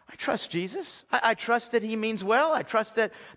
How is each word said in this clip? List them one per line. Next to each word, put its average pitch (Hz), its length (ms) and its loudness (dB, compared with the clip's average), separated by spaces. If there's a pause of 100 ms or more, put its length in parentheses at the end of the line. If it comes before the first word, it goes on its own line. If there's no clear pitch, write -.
I - 100 -20
trust - 340 -4
Jesus. 190 600 -6
I, - 120 2
I 226 100 4
trust - 380 -2
that 226 100 2
he 220 140 -4
means 214 280 -2
well. 269 300 4
I - 80 2
trust - 340 -2
that, 226 180 2 (240)